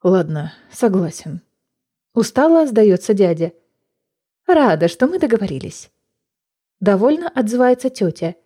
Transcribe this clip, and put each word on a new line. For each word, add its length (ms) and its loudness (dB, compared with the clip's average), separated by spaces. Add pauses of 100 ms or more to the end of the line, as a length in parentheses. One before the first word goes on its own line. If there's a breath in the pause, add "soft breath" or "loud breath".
«Ладно, 500 -2 (180)
согласен». 680 -4 (720)
Устало 540 2
сдаётся 460 2
дядя. 400 0 (920)
«Рада, 420 2
что 200 -2
мы 100 -4
договорились». 760 -4 (880)
Довольно 460 0
отзывается 600 0
тётя. 460 -4 (100)